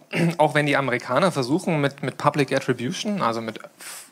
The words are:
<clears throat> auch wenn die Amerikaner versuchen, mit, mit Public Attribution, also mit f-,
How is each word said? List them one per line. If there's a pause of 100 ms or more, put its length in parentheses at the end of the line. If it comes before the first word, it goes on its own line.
(120)
<clears throat>
auch
wenn
die
Amerikaner
versuchen,
mit,
mit
Public
Attribution,
also
mit
f-,